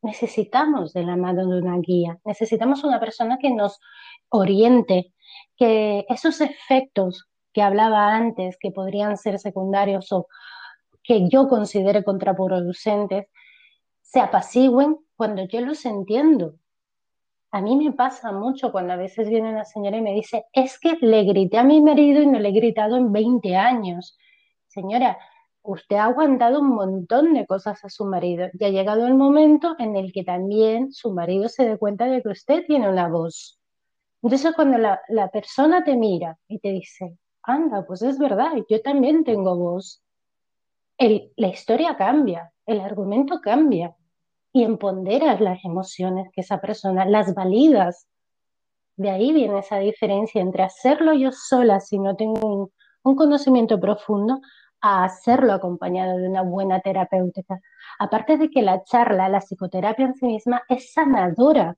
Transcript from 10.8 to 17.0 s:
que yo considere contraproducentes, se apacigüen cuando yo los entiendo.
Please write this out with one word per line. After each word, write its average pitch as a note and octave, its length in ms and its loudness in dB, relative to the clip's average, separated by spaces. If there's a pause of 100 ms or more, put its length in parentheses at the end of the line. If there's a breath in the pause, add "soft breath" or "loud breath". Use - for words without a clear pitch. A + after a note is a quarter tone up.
que G3 260 2
yo C4+ 200 4
considere G3+ 560 0
contraproducentes, F#3+ 1200 -4 (760 soft breath)
se - 200 0
apacigüen B3+ 760 2 (180)
cuando G#3 280 -4
yo A3+ 160 -8
los C#4+ 240 -8
entiendo. G#3+ 720 0 (1000)